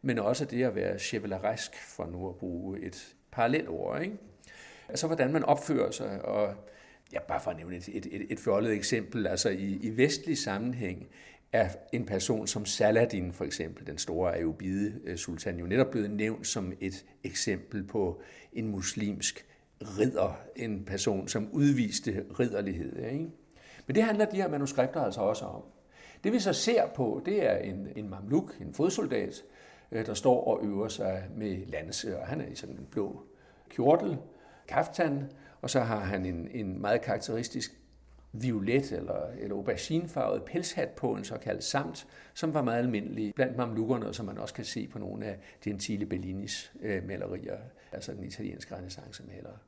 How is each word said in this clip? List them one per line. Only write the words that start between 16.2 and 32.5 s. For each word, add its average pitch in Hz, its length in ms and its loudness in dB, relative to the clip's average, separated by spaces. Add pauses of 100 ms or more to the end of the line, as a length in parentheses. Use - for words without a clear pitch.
som 92 340 -2
et 92 240 -4 (200)
eksempel 98 600 -2
på 98 360 0 (320)
en 113 160 -2
muslimsk 101 760 -2 (360)
ridder, 98 580 2 (160)
en 104 280 -4
person, 98 440 0
som 107 240 -2
udviste 123 720 4 (160)
ridderlighed, 98 560 0
ikke? 151 320 -4 (580)
Men 147 80 -2
det 214 80 8
handler 214 220 4
de 208 120 0
her 190 120 2
manuskripter 139 520 2
altså 110 200 0
også 104 240 2
om. - 180 -8 (640)
Det, 208 80 6
vi 240 80 4
så 196 120 4
ser 233 420 6
på, 117 300 0
det 185 220 4
er 98 100 6
en, 98 400 -4
en 104 140 -6
mamluk, 101 500 0
en - 140 -8
fodsoldat, 151 680 0 (480)
øh, 113 140 -2
der 107 80 -4
står 123 300 6
og 113 200 2
øver 104 240 0
sig 95 360 -2 (120)
med 98 300 -4
lanse, 82 520 -4
og - 80 -6
han 151 140 -2
er - 60 -4
i - 80 -10